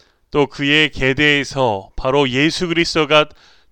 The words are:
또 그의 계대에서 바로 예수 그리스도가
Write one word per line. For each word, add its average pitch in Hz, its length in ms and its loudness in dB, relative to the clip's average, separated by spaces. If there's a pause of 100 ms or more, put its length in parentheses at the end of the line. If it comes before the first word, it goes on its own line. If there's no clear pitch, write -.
(320)
또 147 140 2
그의 147 440 0
계대에서 135 1080 -2
바로 135 340 0
예수 147 380 -2
그리스도가 156 600 0 (440)